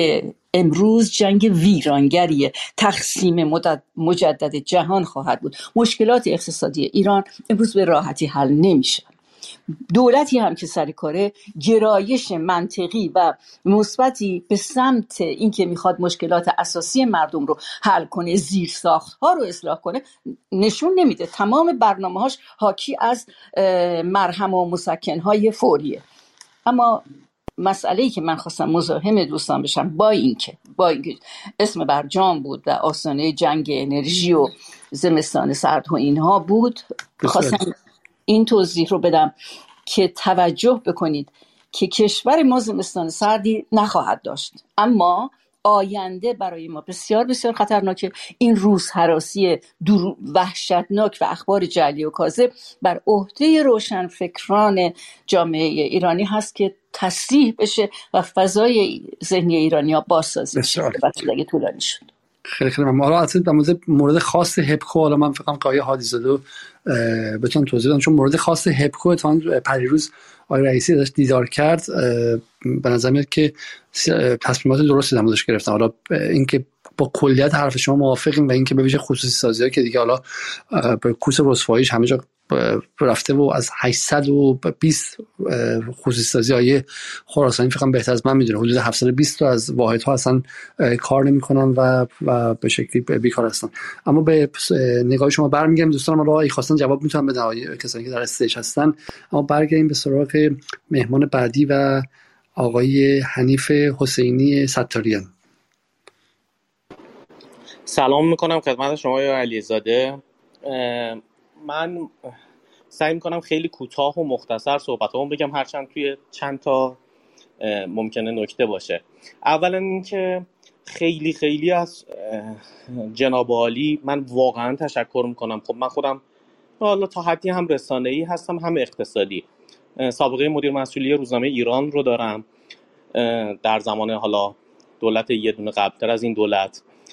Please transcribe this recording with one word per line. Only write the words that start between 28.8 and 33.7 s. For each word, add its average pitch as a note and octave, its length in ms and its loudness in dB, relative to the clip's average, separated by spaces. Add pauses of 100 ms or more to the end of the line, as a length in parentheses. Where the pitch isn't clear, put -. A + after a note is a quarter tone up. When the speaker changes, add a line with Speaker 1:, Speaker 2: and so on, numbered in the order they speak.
Speaker 1:
دوستان C#3+ 380 -4
بشم، D3+ 340 -2
با G#3+ 140 4
اینکه، B2+ 420 0 (240)
با F3+ 120 4
اینکه D#3 260 -4 (460)
اسم G3+ 240 -2
برجام D3 580 0
بود C#3 240 -10
و D3+ 40 0
آستانهٔ D3+ 640 -2
جنگ D3+ 380 0